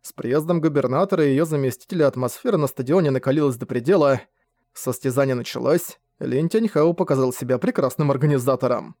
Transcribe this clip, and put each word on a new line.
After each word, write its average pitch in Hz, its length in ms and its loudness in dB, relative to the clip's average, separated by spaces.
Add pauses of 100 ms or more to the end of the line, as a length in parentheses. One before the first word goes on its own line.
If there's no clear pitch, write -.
С - 100 -18
приездом 156 480 -2
губернатора 151 640 0
и 143 60 4
ее 147 160 2
заместителя 147 600 -2
атмосфера 135 520 -2
на 147 80 2
стадионе 143 440 0
накалилась 135 460 0
до - 80 -10
предела. 135 560 2 (540)
Состязание 131 600 -2
началось. 123 640 -2 (200)
Лин 143 320 -2
Тяньхао 175 420 2
показал 131 400 0
себя 127 260 -2
прекрасным 147 520 0
организатором. 127 880 0